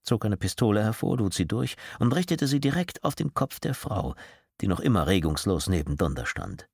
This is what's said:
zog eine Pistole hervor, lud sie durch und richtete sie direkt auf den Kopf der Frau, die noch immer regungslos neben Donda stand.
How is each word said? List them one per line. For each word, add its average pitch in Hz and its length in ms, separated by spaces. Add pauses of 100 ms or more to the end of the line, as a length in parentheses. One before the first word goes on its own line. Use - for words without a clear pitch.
zog - 220
eine 104 120
Pistole 104 460
hervor, 110 360
lud 101 160
sie 90 120
durch 127 300 (240)
und 120 140
richtete 170 340
sie 139 120
direkt 147 440
auf 147 100
den 151 200
Kopf - 260
der - 140
Frau, 76 420 (440)
die - 60
noch 90 140
immer 95 260
regungslos 82 640
neben 76 280
Donda 80 300
stand. - 480